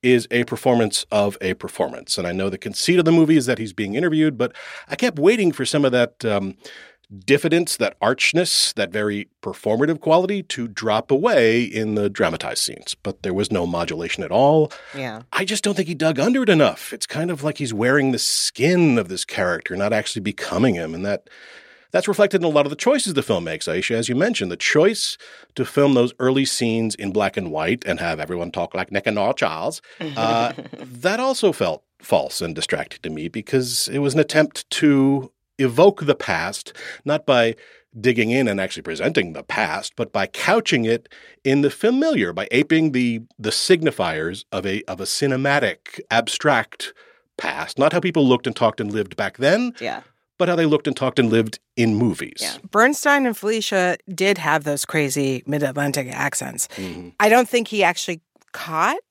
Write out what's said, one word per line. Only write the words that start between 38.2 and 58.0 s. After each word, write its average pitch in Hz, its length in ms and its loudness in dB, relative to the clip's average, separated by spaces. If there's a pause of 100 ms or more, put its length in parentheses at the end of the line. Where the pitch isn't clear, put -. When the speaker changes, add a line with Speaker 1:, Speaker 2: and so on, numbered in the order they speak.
Speaker 1:
in 127 160 2
and 101 120 0
actually 92 220 -6
presenting 87 520 -2
the 71 100 -12
past, 98 520 -4
but 113 160 -6
by 95 140 0
couching 180 580 0
it 113 240 -2 (360)
in 135 180 2
the 143 80 2
familiar, 240 600 0
by 90 180 -6
aping 156 400 2
the, 120 320 -2 (160)
the 107 120 -4
signifiers 95 1000 0
of 98 160 -6
a, 98 220 -4
of 92 120 -8
a 95 40 -8
cinematic, 135 960 -2 (100)
abstract 117 840 0 (460)
past. 156 400 -8
Not 147 140 4
how 170 80 0
people 165 260 2
looked 123 220 2
and 113 80 -6
talked 113 240 0
and 104 120 -6
lived 104 240 -4
back 98 200 -4
then, 214 440 2
Speaker 2:
Yeah. - 220 -8 (360)
Speaker 1:
but 175 100 2
how 175 80 0
they 165 100 2
looked 151 220 2
and 131 80 -4
talked 131 240 -2
and 117 100 4
lived 113 300 0 (160)
in 113 180 2
movies. 104 460 -2
Speaker 2:
Yeah. - 160 -8 (140)
Speaker 3:
Bernstein 277 540 2
and 233 120 -2
Felicia 202 600 -2 (160)
did 190 260 0
have 156 260 0
those 143 200 -2
crazy 135 640 -2
mid-Atlantic 143 640 -2
accents. 131 560 -6 (100)
Speaker 1:
Mm-hmm. 90 340 -10 (100)
Speaker 3:
I 214 80 4
don't 233 200 4
think 233 200 0
he 208 160 0
actually 175 360 -2 (320)